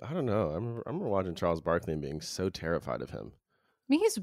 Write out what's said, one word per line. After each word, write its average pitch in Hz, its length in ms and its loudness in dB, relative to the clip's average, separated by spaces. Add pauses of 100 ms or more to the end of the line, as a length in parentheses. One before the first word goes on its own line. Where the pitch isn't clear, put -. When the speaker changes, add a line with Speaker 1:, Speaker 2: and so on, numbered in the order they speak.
Speaker 1:
I, 120 60 -8
I 156 40 -4
don't 165 120 0
know. 104 240 2
I 76 60 -2
remember, 117 300 -4
I - 40 -6
remember 160 200 -4
watching 95 260 2
Charles 85 260 2
Barkley 82 320 2
and 78 80 -2
being 71 180 -6
so 92 300 -2
terrified 76 520 -2
of 60 100 -8
him. 53 220 -10
Speaker 2:
I - 560 -20
mean, 294 100 6
he's 427 240 4